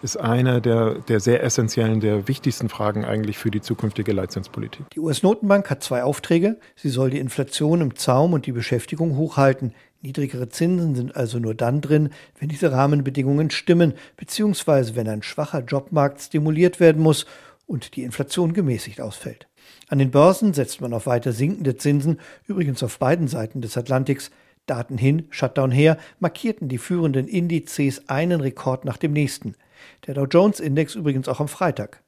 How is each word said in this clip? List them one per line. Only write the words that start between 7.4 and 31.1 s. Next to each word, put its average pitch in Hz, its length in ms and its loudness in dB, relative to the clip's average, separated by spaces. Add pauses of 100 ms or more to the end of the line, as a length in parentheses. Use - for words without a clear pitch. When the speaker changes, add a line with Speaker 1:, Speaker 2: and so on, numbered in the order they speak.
Speaker 2:
im 139 160 -2
Zaum 143 360 4
und 147 140 0
die 131 60 -6
Beschäftigung 135 640 -2
hochhalten. 135 580 2 (280)
Niedrigere 135 460 -6
Zinsen 170 460 0
sind 123 220 -4
also 120 240 -2
nur 110 160 -4
dann 123 240 0
drin, 147 300 2 (280)
wenn 147 100 -6
diese 156 220 0
Rahmenbedingungen 139 800 2
stimmen, 170 440 4 (220)
beziehungsweise 147 760 0
wenn 113 140 -4
ein 107 160 -6
schwacher 147 400 -6
Jobmarkt 143 560 -2
stimuliert 156 580 2
werden 160 240 6
muss 156 240 4 (400)
und - 280 -8
die 131 80 -8
Inflation 147 500 -2
gemäßigt 131 480 -2
ausfällt. 117 460 -12 (400)
An 143 140 0
den 131 100 4
Börsen 180 440 6
setzt 139 260 -4
man 123 120 -6
auf 113 140 -4
weiter 123 240 0
sinkende 135 460 -2
Zinsen, 147 420 0 (300)
übrigens 165 340 -4
auf 117 160 -6
beiden 147 300 2
Seiten 117 320 -6
des 117 160 -8
Atlantiks. 131 560 -2 (340)
Daten 120 320 -6
hin, 143 320 2
Shutdown 131 400 0
her, 151 260 6 (220)
markierten 185 480 -4
die 127 120 -4
führenden 147 500 0
Indizes 165 800 -2
einen 160 320 0
Rekord 131 440 -4
nach 139 120 -6
dem 156 160 -2
nächsten. 143 420 -2 (540)
Der 143 60 -6
Dow-Jones-Index 156 840 2
übrigens 139 320 -2